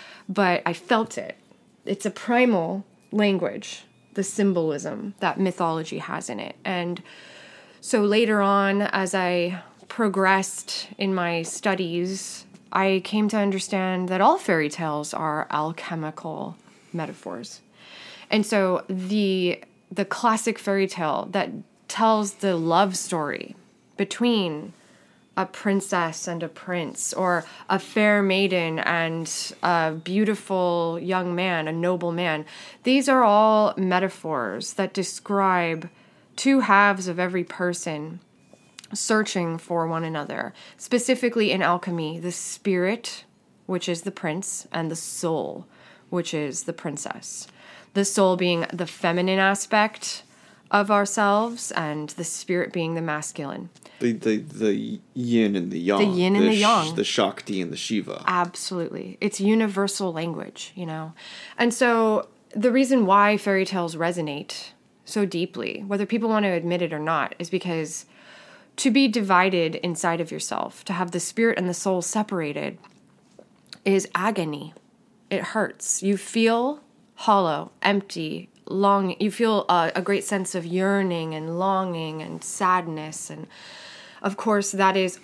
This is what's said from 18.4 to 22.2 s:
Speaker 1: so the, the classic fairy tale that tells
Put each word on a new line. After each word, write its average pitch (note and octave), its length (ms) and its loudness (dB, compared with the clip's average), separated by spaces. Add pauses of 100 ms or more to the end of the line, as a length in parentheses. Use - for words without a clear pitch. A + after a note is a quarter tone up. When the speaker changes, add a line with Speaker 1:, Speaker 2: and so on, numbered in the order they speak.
Speaker 1:
so F#3+ 420 2
the, F#3 720 0 (300)
the G3 140 -2
classic A3 540 0
fairy G3 280 0
tale D#3+ 460 -2
that F#3+ 180 0 (380)
tells G#3+ 460 2